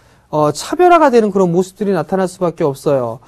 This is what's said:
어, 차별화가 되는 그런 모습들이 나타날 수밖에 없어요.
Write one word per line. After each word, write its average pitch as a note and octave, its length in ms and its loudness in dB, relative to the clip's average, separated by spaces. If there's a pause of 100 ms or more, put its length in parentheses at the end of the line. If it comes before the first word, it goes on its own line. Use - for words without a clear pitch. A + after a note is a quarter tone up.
(300)
어, D3+ 220 0
차별화가 D#4+ 580 2
되는 A3 220 2
그런 F#3+ 180 0
모습들이 F#3+ 420 -2
나타날 F#3 360 -2
수밖에 F3 340 -6
없어요. C3+ 640 -2